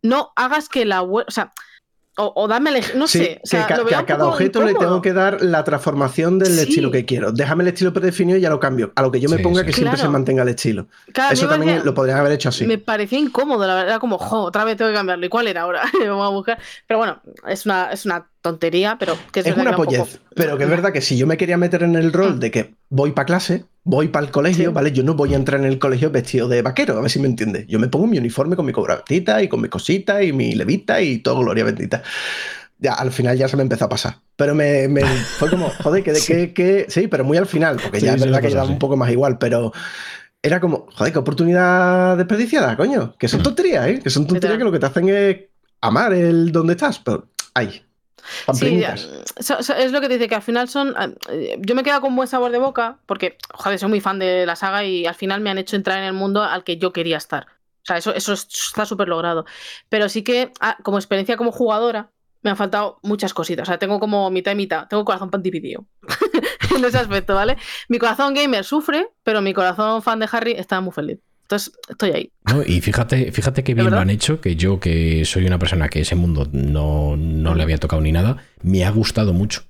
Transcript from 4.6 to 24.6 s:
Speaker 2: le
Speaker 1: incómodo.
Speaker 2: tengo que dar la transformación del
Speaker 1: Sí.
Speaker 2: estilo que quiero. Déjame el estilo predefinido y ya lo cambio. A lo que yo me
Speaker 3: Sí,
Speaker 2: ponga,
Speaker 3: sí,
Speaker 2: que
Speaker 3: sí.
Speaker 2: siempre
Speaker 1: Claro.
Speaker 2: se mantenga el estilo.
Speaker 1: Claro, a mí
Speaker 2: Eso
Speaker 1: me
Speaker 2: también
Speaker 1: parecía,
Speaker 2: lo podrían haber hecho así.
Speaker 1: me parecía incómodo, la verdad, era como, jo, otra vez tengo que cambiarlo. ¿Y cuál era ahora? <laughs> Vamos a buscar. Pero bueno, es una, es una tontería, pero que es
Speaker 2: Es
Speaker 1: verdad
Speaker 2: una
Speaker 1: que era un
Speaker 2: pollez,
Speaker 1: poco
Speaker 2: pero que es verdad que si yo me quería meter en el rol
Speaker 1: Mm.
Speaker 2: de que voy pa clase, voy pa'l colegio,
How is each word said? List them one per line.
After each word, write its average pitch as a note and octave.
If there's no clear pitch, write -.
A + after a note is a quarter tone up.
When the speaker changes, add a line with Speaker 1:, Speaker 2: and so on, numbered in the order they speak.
Speaker 2:
le G#3+
Speaker 1:
incómodo. F3
Speaker 2:
tengo F3+
que F#3
dar G3
la E3
transformación D3
del F#3
Speaker 1:
Sí. D#3+
Speaker 2:
estilo C3+
que B2
quiero. A2
Déjame C#3+
el F3+
estilo F3+
predefinido F3+
y F#3+
ya F3
lo D3
cambio. B2+
A C3+
lo C3
que B2
yo C#3
me E3
Speaker 3:
Sí, F#3
Speaker 2:
ponga, F3
Speaker 3:
sí, E3+
Speaker 2:
que D#3
Speaker 3:
sí. -
Speaker 2:
siempre -
Speaker 1:
Claro. -
Speaker 2:
se C#3+
mantenga C3+
el B2
estilo. A2
Speaker 1:
Claro, C4
a -
mí -
Speaker 2:
Eso C4
Speaker 1:
me C#4
Speaker 2:
también D4+
Speaker 1:
parecía, E3
Speaker 2:
lo C#3
podrían C3
haber C#3+
hecho C#3
así. B2
Speaker 1:
me A3
parecía G#3+
incómodo, B3+
la F#3
verdad, F#3
era A3+
como, A3+
jo, A3
otra F#3+
vez A3
tengo A3
que G#3+
cambiarlo. F3+
¿Y F3+
cuál A3+
era E3+
ahora? F3
<laughs> E4+
Vamos D4
a -
buscar. A#3
Pero A3+
bueno, G#3
es G3
una, F#3
es G3+
una F3
tontería, E3+
pero E3+
que G3
es F3
Speaker 2:
Es -
Speaker 1:
verdad B3
Speaker 2:
una E3+
Speaker 1:
que -
era B2+
un -
Speaker 2:
pollez, -
Speaker 1:
poco -
Speaker 2:
pero D3+
que C3+
es D3
verdad F3
que D3
si C3
yo C3
me D#3+
quería F3
meter F3
en E3+
el E3
rol F3+
Speaker 1:
Mm. B2
Speaker 2:
de A#2
que A2
voy C#3
pa C#3
clase, F3
voy D3+
pa'l D3
colegio, E3